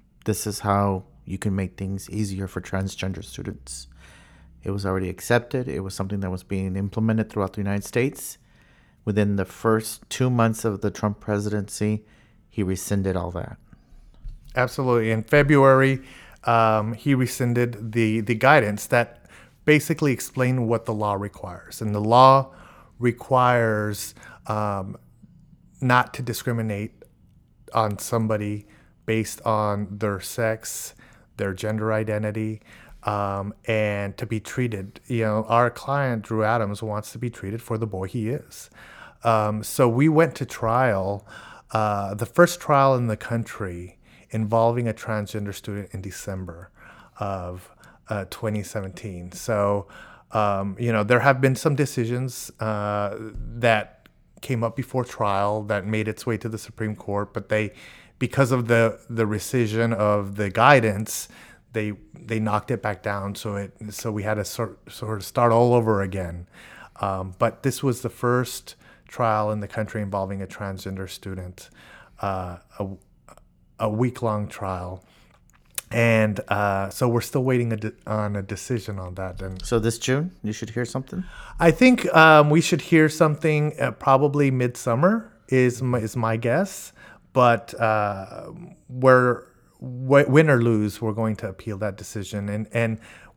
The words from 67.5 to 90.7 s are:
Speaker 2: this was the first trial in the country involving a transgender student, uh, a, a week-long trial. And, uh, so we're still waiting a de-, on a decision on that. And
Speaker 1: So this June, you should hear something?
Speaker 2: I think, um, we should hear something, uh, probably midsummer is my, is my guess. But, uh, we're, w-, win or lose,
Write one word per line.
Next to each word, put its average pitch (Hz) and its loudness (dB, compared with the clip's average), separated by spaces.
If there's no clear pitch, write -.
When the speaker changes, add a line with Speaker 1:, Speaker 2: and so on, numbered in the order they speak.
Speaker 2:
this 131 -2
was 127 0
the - -6
first - -2
trial 107 0
in 107 -4
the 104 -8
country 107 -6
involving 98 -4
a 95 -8
transgender 95 -10
student, 92 -12
uh, 92 -6
a, 98 -4
a 110 -2
week-long 107 -2
trial. 92 -10
And, 110 2
uh, 98 0
so 123 0
we're 117 2
still 131 -4
waiting 123 0
a 107 -4
de-, 107 -8
on 107 -2
a 98 -4
decision 104 -6
on 90 -12
that. 95 -8
And 92 -10
Speaker 1:
So 120 2
this 113 0
June, 147 -2
you 107 -4
should 110 -8
hear 120 -4
something? 139 -8
Speaker 2:
I 170 8
think, 247 6
um, 156 10
we 156 6
should 165 0
hear 156 4
something, 151 2
uh, 127 -2
probably 139 2
midsummer 127 0
is 123 4
my, 127 0
is 107 -6
my 113 0
guess. 123 -2
But, 120 4
uh, 104 -2
we're, 127 4
w-, 131 4
win 151 8
or 131 6
lose, 107 2